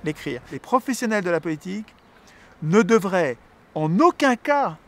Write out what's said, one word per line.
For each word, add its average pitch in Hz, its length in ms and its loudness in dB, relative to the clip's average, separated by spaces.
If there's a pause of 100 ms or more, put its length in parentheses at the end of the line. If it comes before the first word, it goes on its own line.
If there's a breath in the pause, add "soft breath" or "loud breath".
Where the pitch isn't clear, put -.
l'écrire. 147 480 -8
Les 139 80 -12
professionnels 233 640 -4
de 175 80 -4
la 170 80 0
politique 170 560 -8 (680 soft breath)
ne 175 200 4
devraient 180 540 2 (400)
en 156 240 0
aucun 294 340 4
cas 262 540 -2